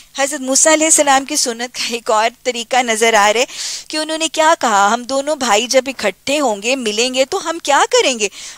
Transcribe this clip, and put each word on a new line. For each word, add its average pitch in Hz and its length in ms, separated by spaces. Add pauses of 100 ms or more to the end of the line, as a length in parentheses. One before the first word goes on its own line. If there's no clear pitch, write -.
(180)
हज़रत 277 220
मूसा 269 320
अलैहिस्सलाम 302 520
की 294 120
सुन्नत 240 400
का - 80 (100)
एक 240 160
और 220 200 (140)
तरीका 247 380
नज़र 226 320
आ 208 160
रहा 220 100
है 269 60 (440)
कि 311 80
उन्होंने 311 300
क्या 311 260
कहा, 208 340
"हम 240 160
दोनों 277 340
भाई 233 280
जब 262 220
इकट्ठे 262 480
होंगे, 240 400
मिलेंगे 254 480
तो 359 140
हम 330 200
क्या 294 280
करेंगे? 285 440 (280)